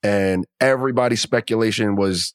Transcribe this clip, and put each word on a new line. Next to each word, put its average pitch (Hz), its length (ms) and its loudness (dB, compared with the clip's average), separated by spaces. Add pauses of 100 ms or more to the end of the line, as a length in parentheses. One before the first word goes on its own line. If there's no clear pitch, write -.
And 95 440 0 (140)
everybody's 127 600 0
speculation 113 760 0
was 95 380 -2